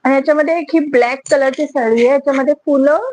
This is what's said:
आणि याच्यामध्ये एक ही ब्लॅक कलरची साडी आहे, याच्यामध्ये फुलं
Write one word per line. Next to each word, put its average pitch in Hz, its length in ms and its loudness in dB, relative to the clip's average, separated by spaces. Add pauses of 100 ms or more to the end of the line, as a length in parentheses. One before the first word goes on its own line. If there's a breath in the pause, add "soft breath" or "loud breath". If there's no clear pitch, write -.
आणि 262 100 2
याच्यामध्ये 302 440 0
एक 311 140 -6
ही 330 60 2 (100)
ब्लॅक 254 300 0 (100)
कलरची 277 380 0
साडी 240 300 -2
आहे, 233 100 2
याच्यामध्ये 277 460 0 (120)
फुलं 294 480 0